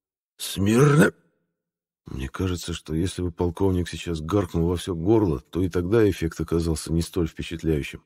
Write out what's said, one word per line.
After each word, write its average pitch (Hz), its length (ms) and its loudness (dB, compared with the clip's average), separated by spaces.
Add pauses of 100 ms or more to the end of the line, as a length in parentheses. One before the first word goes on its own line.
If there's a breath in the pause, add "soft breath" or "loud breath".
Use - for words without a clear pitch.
(360)
"Смирно!" 135 760 4 (920)
Мне 67 220 -8
кажется, 90 440 -4
что 78 220 -8
если 90 280 -2
бы 90 80 -4
полковник 90 580 0
сейчас 82 320 -6
гаркнул 85 460 0
во 87 100 0
все 90 180 -6
горло, 87 460 2
то - 220 -4
и 95 60 0
тогда 95 400 2
эффект 82 320 -4
оказался 80 520 -2
не 82 100 2
столь 82 260 -2
впечатляющим. 80 760 -4